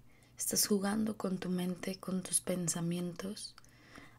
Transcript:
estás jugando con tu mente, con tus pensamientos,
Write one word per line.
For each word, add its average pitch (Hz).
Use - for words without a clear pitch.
estás -
jugando 208
con 185
tu 180
mente, 185
con 185
tus -
pensamientos, 175